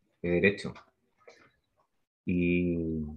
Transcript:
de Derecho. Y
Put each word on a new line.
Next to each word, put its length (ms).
de 80
Derecho. 440
Y 800